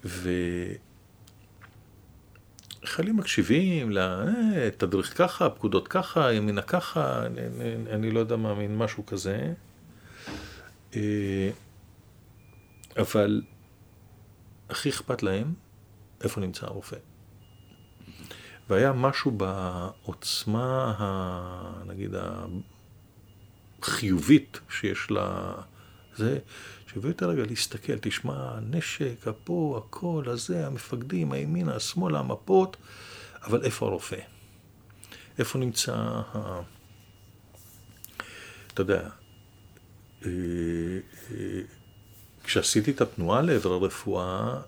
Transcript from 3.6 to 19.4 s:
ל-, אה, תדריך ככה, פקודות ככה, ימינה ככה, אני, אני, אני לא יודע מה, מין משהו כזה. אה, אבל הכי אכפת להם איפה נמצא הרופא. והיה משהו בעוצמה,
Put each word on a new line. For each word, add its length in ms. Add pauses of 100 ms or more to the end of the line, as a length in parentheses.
ל-, 80
אה, 800
תדריך 420
ככה, 320
פקודות 380
ככה, 440
ימינה 300
ככה, 640
אני, 140
אני, 520
אני 180
לא 100
יודע 160
מה, 180
מין 220
משהו 300
כזה. 460 (1400)
אה, 540 (1500)
אבל 440 (1300)
הכי 180
אכפת 340
להם 320 (680)
איפה 200
נמצא 260
הרופא. 300 (1700)
והיה 240
משהו 380
בעוצמה, 1700